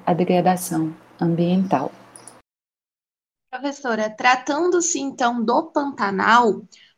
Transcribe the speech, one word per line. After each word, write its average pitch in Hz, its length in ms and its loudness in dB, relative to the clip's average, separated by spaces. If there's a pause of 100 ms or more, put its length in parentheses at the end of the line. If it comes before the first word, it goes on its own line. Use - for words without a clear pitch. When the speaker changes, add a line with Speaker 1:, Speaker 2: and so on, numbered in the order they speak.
Speaker 1:
a 180 80 0
degradação 175 800 0 (280)
ambiental. 170 680 0 (1600)
Speaker 2:
Professora, 247 600 -4
tratando-se 285 880 0
então 247 420 -2
do 240 260 0
Pantanal, 214 960 0 (340)